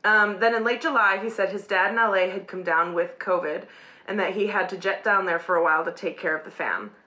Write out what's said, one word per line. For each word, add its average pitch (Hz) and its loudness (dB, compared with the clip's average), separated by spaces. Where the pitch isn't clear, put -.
Um, 208 4
"Then 226 4
in 226 -2
late 240 0
July, 220 2
he 226 -4
said 202 -2
his 202 -8
dad 196 2
in 226 -2
L 226 4
A 185 2
had 190 -8
come 185 -10
down 170 0
with 175 -2
covid 175 -2
and 208 -4
that 185 0
he 208 0
had 196 0
to 196 -8
jet 190 -2
down 196 2
there 170 0
for 180 0
a 170 4
while 160 4
to 170 -4
take 170 -6
care 160 -2
of 156 -8
the - -16
fam. 120 -6